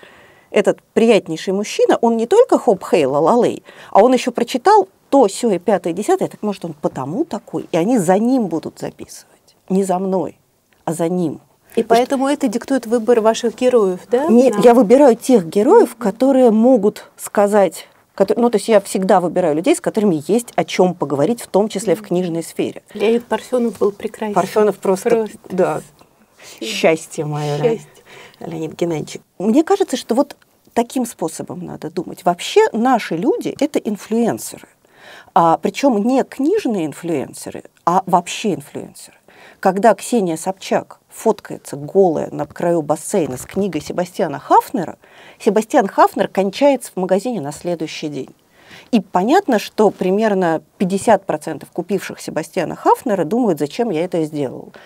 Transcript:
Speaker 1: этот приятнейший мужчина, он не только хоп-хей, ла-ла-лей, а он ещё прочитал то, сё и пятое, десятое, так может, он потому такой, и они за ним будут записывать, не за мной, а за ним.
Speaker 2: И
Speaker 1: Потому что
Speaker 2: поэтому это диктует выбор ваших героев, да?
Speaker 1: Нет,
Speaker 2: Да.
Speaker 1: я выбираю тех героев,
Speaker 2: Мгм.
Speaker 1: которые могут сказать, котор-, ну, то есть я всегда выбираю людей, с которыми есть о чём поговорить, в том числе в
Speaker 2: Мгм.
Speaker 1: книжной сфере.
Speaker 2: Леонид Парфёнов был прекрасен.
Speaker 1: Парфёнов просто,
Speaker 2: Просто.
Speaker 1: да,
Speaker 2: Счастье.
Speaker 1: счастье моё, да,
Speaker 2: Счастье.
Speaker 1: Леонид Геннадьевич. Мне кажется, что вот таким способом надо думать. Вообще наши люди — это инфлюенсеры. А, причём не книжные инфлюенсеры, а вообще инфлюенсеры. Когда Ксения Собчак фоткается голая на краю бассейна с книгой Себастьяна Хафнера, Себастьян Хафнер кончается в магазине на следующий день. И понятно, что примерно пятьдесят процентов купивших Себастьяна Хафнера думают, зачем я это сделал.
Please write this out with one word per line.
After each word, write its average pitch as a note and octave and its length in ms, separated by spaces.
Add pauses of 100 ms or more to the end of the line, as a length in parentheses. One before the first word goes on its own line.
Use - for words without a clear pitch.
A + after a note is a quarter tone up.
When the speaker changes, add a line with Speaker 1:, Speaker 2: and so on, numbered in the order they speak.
(500)
Speaker 1:
этот G3 300 (140)
приятнейший F#3+ 580
мужчина, G#3+ 480
он A#3 160
не A3+ 100
только G4 320
хоп-хей, F#3 480
ла-ла-лей, D#3 560 (280)
а G3 120
он B3+ 120
ещё B3 180
прочитал F#4 560 (220)
то, C4 180
сё A#3 220
и F3+ 80
пятое, F3+ 340
десятое, G#3+ 360
так - 140
может, G#3 220
он E3 100
потому D#3+ 500
такой, - 480
и - 40
они G#3+ 220
за F#3 200
ним A#3 280
будут D#3+ 320
записывать, - 760 (120)
не F#3+ 160
за F#3 140
мной, F#3+ 400 (460)
а E3 80
за E3 160
ним. F3 320 (360)
Speaker 2:
И A3+ 60
Speaker 1:
Потому - 20
что A#3+ 320
Speaker 2:
поэтому C4+ 120
это C#4+ 200
диктует B3 380
выбор A#3 340
ваших A3 360
героев, G#3+ 440 (100)
да? B3 160
Speaker 1:
Нет, A#3 300
Speaker 2:
Да. G3+ 60
Speaker 1:
я A#3+ 120
выбираю A#3+ 420
тех A3+ 300
героев, C4 440
Speaker 2:
Мгм. - 120
Speaker 1:
которые B3+ 480
могут G#3+ 540 (120)
сказать, G3+ 680 (280)
котор-, - 240
ну, A#3+ 120
то A#3 60
есть G3 120
я G#3+ 120
всегда F#3+ 400
выбираю F3 340
людей, G3+ 220
с - 40
которыми G#3 460
есть A#3+ 300
о E3 80
чём F#3 300
поговорить, D3+ 480
в - 40
том G#3 220
числе G3+ 260
в D#3+ 60
Speaker 2:
Мгм. G#3 80
Speaker 1:
книжной F3 340
сфере. - 400 (120)
Speaker 2:
Леонид A3+ 320
Парфёнов A#3 520
был G#3 140
прекрасен. G#3+ 420
Speaker 1:
Парфёнов G3 440
просто, G3 320
Speaker 2:
Просто. A3 280 (120)
Speaker 1:
да, D#3+ 300 (600)
Speaker 2:
Счастье. - 260
Speaker 1:
счастье D#3+ 580
моё, D3 320
да, D3+ 60
Speaker 2:
Счастье. A3+ 240 (520)
Speaker 1:
Леонид D#3+ 360
Геннадьевич. E3 420 (200)
Мне A3 240
кажется, F#4 340
что - 180
вот C#4+ 220 (360)
таким A#3+ 340
способом D#3+ 580
надо D3+ 260
думать. - 340
Вообще F3+ 480
наши A3+ 440
люди — C4 440
это C#4 180
инфлюенсеры. G#3+ 920 (640)
А, E3 240
причём G#3 440
не A#3+ 220
книжные C4+ 600
инфлюенсеры, - 760 (220)
а F#3 220
вообще F3 480
инфлюенсеры. - 640 (440)
Когда G3 340
Ксения F#3 420
Собчак - 720
фоткается - 680
голая D3 540
на D3 160
краю E3+ 360
бассейна D3+ 540
с - 60
книгой F#3 380
Себастьяна E3+ 580
Хафнера, - 580 (440)
Себастьян A3 480
Хафнер C#4+ 400
кончается B3 680
в F#3 60
магазине F#3 400
на C#3 120
следующий D#3+ 560
день. C#3 220 (600)
И A3+ 80
понятно, A3+ 580
что - 320
примерно F#3 720 (160)
пятьдесят G3 480
процентов D#3 460
купивших - 480
Себастьяна - 560
Хафнера A#3 480
думают, G3+ 340
зачем A3 320
я D#3+ 140
это F3+ 200
сделал. D3 480 (140)